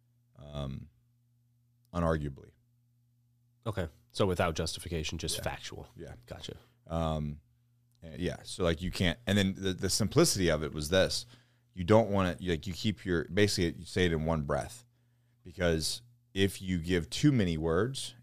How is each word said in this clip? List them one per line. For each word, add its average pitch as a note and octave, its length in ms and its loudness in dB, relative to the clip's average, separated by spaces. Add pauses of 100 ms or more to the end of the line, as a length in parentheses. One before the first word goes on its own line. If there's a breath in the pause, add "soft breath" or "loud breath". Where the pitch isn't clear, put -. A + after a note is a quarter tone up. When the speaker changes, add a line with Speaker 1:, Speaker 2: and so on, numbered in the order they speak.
(540)
Speaker 1:
um, C#2+ 340 -8 (1040)
unarguably. D#2+ 560 0 (1160)
Speaker 2:
Okay. F#2+ 220 -4 (240)
So - 140 2
without F2 300 2
justification, D#2+ 600 -4
just - 200 -4
Speaker 1:
Yeah. - 60 -8
Speaker 2:
factual. - 520 -8
Speaker 1:
Yeah. D2 180 -14 (120)
Speaker 2:
Gotcha. - 300 -14 (320)
Speaker 1:
Um, D#2 520 -2 (640)
and D#2+ 180 -14
yeah. E2+ 240 -2
So, - 200 -6
like, E2+ 180 2
you F2+ 100 -4
can't, E2+ 260 0 (100)
and G2+ 100 2
then F#2+ 200 2
the, F#2+ 160 -2
the F2+ 160 -2
simplicity G2+ 600 2
of D#2 140 2
it C#2 100 -6
was D2 160 -6
this. F2+ 360 2 (480 soft breath)
You F2+ 100 -6
don't G#2+ 260 6
wanna, F#2 300 2
you, F2+ 120 -2
like, D#2+ 140 0
you F#2 80 -6
keep G2+ 320 -4
your, F2 200 0
basically, F2+ 540 2
you E2+ 60 -14
say F#2 200 2
it E2 80 2
in D#2 120 0
one D#2+ 180 0
breath, C#2+ 420 -4 (580)
because E2+ 580 0 (320)
if G2 280 2
you F#2 160 0
give E2+ 320 0
too - 220 4
many F#2 260 2
words, F2 640 0